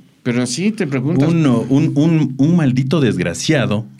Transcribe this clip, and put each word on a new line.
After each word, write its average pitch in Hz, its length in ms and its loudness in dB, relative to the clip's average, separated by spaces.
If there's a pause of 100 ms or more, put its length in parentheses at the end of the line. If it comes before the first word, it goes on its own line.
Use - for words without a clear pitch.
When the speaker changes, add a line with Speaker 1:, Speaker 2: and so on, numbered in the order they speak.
(240)
Speaker 1:
Pero 123 220 -2
sí, 180 260 -2
te 214 160 -4
preguntas 131 420 0
Speaker 2:
uno, 143 400 2
un, 139 260 2
un, 156 420 2
un 156 180 2
maldito 143 460 0
desgraciado, 104 840 0 (140)